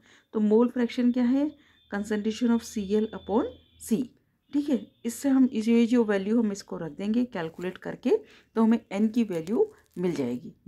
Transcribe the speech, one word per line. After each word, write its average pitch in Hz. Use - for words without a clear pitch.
तो 226
मोल 214
फ्रैक्शन 247
क्या 247
है? 269
Concentration 214
of 226
C 196
L 220
upon 214
C, 220
ठीक 285
है। 226
इससे 233
हम 262
इस, 220
ये 233
जो 233
वैल्यू 208
हम 208
इसको 196
रख 165
देंगे 214
कैलकुलेट 180
करके 170
तो 226
हमें 226
N 214
की 233
वैल्यू 190
मिल 175
जाएगी। 123